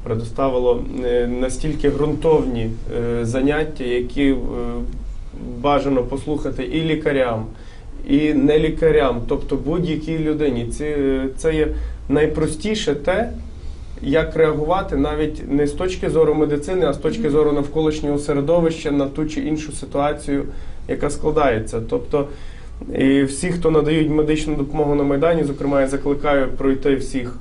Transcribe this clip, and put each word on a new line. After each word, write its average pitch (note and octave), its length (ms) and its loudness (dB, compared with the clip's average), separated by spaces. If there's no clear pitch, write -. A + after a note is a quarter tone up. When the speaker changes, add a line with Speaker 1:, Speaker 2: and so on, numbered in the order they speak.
Speaker 1:
предоставило, B2 800 0
е, A#2+ 220 2
настільки B2+ 600 0
ґрунтовні, C#3 800 0
е, A#2 280 -2
заняття, C#3+ 580 0
які, B2 480 0
е, C3 40 2
бажано C#3 420 2
послухати C#3 600 -4
і D#3 200 -2
лікарям, C3+ 640 0
і D3+ 240 4
не D3 260 6
лікарям, D3 680 4
тобто C#3+ 280 0
будь-якій D#3 640 0
людині. C#3+ 480 0
Ці, A#2 160 -4
е, C3+ 540 0
це D#3+ 180 0
є D3+ 120 2
найпростіше D3+ 880 0
те, G3 360 0
як D#3 340 0
реагувати D#3+ 600 2
навіть D3 560 0
не C#3+ 160 4
з C#3+ 40 -2
точки F3+ 380 -2
зору D3+ 260 4
медицини, D3+ 500 2
а C#3 80 2
з - 40 -4
точки C3+ 240 -2
Speaker 2:
Мгм. D3+ 100 2
Speaker 1:
зору D3+ 200 4
навколишнього D3 680 0
середовища D#3 760 0
на C#3+ 140 2
ту D#3 200 -4
чи D3+ 160 -4
іншу D3+ 300 -4
ситуацію, C#3+ 720 -2
яка C#3 220 -2
складається. B2+ 800 0
Тобто, C#3 380 -2
і C3+ 260 4
всі, C3+ 280 -2
хто E3 200 2
надають D#3 380 4
медичну D3+ 460 2
допомогу C#3+ 400 0
на C#3+ 80 2
Майдані, D3+ 400 2
зокрема, C#3 380 0
я C3+ 60 2
закликаю C#3 600 2
пройти C3+ 480 2
всіх B2 460 -4